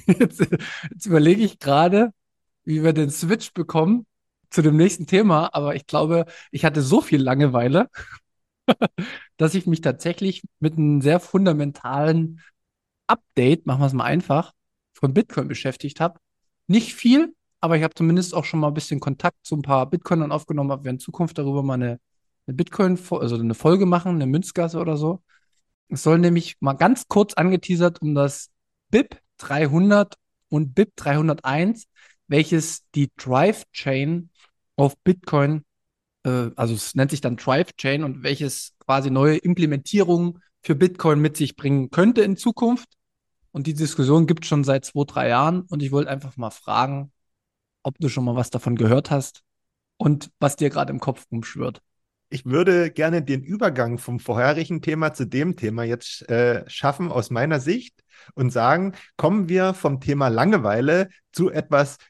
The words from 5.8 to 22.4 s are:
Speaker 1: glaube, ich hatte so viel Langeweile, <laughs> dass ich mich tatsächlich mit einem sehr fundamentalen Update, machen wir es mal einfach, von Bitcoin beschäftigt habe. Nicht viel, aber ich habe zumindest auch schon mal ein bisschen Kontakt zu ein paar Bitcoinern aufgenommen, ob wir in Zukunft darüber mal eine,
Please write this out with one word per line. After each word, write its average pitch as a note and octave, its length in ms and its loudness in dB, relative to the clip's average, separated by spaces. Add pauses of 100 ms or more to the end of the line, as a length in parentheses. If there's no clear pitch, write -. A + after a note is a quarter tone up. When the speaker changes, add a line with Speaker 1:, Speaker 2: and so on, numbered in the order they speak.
Speaker 1:
glaube, D#3 400 0 (260)
ich D3+ 120 -2
hatte D3+ 160 2
so D3 200 4
viel D3 200 2
Langeweile, C3+ 680 2 (800)
<laughs> - 680 -4
dass D#3+ 180 0
ich F#3 120 -4
mich E3 140 0
tatsächlich E3+ 640 -4 (160)
mit D#3 180 -2
einem D3 220 2
sehr D3 180 4
fundamentalen D#3+ 1200 0 (680)
Update, - 580 0
machen C3+ 140 0
wir C#3 60 2
es C3 60 -2
mal A#2+ 120 -2
einfach, D3+ 480 -2 (400)
von C3+ 200 -2
Bitcoin D3 360 -2
beschäftigt C#3 500 -8
habe. E3+ 220 -4 (480)
Nicht A3+ 260 0
viel, C#4+ 400 4 (260)
aber E3 160 2
ich D#3 60 2
habe D#3+ 120 -2
zumindest F3 380 0
auch D#3+ 120 -4
schon D#3+ 160 -4
mal D3+ 80 0
ein D3 60 -4
bisschen D3+ 260 -6
Kontakt - 420 -4
zu - 140 -6
ein C#3+ 60 -4
paar C3+ 280 0
Bitcoinern E3 400 -2
aufgenommen, D3 400 -4
ob C#3 140 -6
wir B2+ 80 -6
in B2+ 80 -8
Zukunft - 360 -6
darüber C#3 280 -2
mal C3+ 100 -2
eine, B2 240 -4 (480)